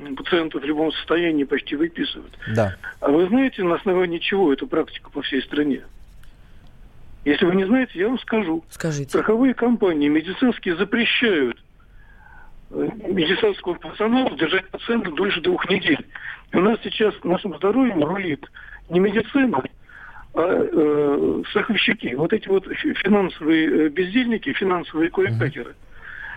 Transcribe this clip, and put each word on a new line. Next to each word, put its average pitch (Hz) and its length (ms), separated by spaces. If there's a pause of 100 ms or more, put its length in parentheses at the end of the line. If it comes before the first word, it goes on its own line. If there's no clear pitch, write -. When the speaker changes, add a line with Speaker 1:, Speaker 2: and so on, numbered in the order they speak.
(160)
Speaker 1:
пациентов 160 460
в - 20
любом 151 280
состоянии 165 500
почти 135 320
выписывают. 156 640 (160)
Speaker 2:
Да. 104 220 (240)
Speaker 1:
А - 100
вы 170 160
знаете, 240 380
на 170 100
основании 180 460
чего 190 320
эта 139 140
практика - 440
по 143 120
всей 131 200
стране? 143 380 (1400)
Если 143 220
вы 175 100
не 190 100
знаете, 240 320
я 196 100
вам 254 120
скажу. 170 500
Speaker 3:
Скажите. 143 380
Speaker 1:
Страховые 226 460
компании 185 540
медицинские 180 680
запрещают 202 840 (1120)
э, 147 180 (200)
медицинского 180 680
персонала 214 600
держать 165 340
пациента 202 400
дольше 180 300
двух 180 300
недель. 180 360 (460)
И - 40
у 170 40
нас 214 220
сейчас 208 320 (100)
нашим 170 320
здоровьем 202 480
рулит 180 400 (460)
не 175 100
медицина, 214 600 (720)
а, - 80
э, 151 1080
страховщики. 208 640
Вот 156 180
эти 214 160
вот 190 180
фи-, - 280
финансовые, 160 920
э, - 20
бездельники, 185 640
финансовые 170 580
куекакеры. 151 600
Speaker 2:
Мгм. - 80 (580)